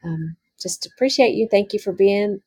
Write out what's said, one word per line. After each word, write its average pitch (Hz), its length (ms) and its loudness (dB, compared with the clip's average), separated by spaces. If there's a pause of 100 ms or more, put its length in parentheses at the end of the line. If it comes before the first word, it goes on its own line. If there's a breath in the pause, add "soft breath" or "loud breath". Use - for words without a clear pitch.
um, 160 320 -8 (240)
just - 260 -10
appreciate 262 480 2
you. 220 140 0
Thank 202 240 0
you 208 60 -4
for 196 140 -6
being 202 540 0